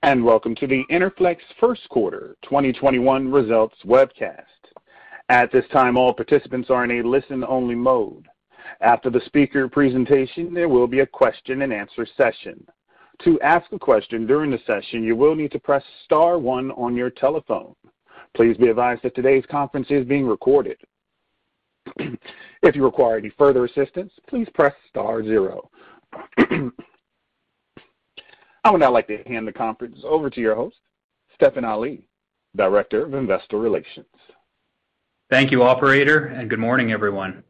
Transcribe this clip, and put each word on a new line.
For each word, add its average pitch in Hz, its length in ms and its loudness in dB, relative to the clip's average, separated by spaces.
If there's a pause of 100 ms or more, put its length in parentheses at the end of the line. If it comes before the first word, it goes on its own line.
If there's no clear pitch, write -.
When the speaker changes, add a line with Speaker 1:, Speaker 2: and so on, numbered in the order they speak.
Speaker 1:
and 135 220 2
welcome 113 320 2
to 143 100 -6
the 131 240 -2
Enerflex 180 460 0 (240)
First 233 280 0
Quarter - 540 -4
twenty 139 300 0
twenty-one 131 580 0
Results 113 460 0 (100)
Webcast. 117 560 0 (880)
At 123 240 4
this 127 200 4
time, 127 240 2
all 127 160 4
participants 127 560 -2
are 123 160 0
in 120 160 -4
a 117 80 -4
listen-only 127 680 -2
mode. 120 520 -2 (540)
After 113 280 2
the 120 180 0
speaker 139 420 0
presentation, 135 840 0
there 170 160 -2
will 123 180 4
be 127 140 -2
a 139 60 2
question 131 560 -2
and 135 100 -4
answer 107 340 -8 (100)
session. - 500 -4 (580)
To 165 160 4
ask 165 320 0
a 202 60 -10
question 113 480 0
during 147 240 0
the 123 160 -4
session, 113 380 -4
you 113 120 0
will 147 180 4
need 151 180 -6
to 143 80 -8
press 139 240 -2 (200)
star 170 340 2
one 127 340 -4
on 120 240 -4
your 123 140 -2
telephone. 135 640 -4 (600)
Please 113 220 4
be 120 120 4
advised 120 360 0
that 123 100 -6
today's 131 360 2
conference 139 400 -6
is 143 160 0
being 139 200 -2
recorded. 127 520 0 (1200)
<clears throat> - 0 - (640)
If 151 120 4
you 139 100 -2
require 117 340 0
any 104 200 -10
further 135 280 4
assistance, 160 460 -6 (160)
please 240 260 -6
press 143 200 0 (140)
star 110 340 -6
zero. 107 480 -4 (680)
<clears throat> - 340 0 (1900)
I 220 40 4
would 185 100 2
now 139 100 4
like 117 180 0
to 104 180 -8
hand 113 200 -10
the 104 60 -10
conference 117 520 -10
over 151 260 -2
to 123 100 -10
your 110 140 0
host, 131 220 -8 (580)
Stefan 131 320 0
Ali, 113 340 -6 (560)
Director 104 480 2
of 151 80 -12
Investor 107 460 -4
Relations. 104 480 -6 (1200)
Speaker 2:
Thank 135 220 2
you, 127 120 4
operator, 139 640 4
and 113 200 -12
good 110 100 -4
morning, 117 320 0
everyone. 98 600 -4